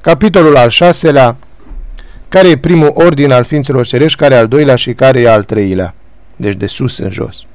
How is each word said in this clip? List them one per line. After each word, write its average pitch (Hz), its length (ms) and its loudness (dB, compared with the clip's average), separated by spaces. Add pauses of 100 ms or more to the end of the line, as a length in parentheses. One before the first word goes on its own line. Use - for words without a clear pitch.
Capitolul 165 540 2
al 120 140 4
șaselea, 139 680 0 (920)
care 190 180 2
e 160 100 2
primul 160 360 0
ordin 143 380 2
al 123 120 2
ființelor 135 420 -4
cerești, 143 320 -2
care 143 160 2
e 123 40 4
al 113 100 2
doilea 139 280 2
și 123 180 -6
care 131 260 2
e 120 100 2
al 107 140 2
treilea, 95 500 -4 (420)
deci 101 200 -6
de 98 120 -8
sus - 300 -8
în 98 120 -8
jos. - 460 -12